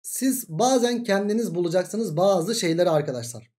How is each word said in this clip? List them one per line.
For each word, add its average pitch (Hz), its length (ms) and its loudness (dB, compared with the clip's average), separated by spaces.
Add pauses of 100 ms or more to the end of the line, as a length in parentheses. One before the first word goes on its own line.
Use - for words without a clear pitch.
Siz - 460 -4
bazen 240 560 2
kendiniz 202 500 0
bulacaksınız 180 600 -2
bazı 190 380 2
şeyleri 170 360 2
arkadaşlar. 131 680 -4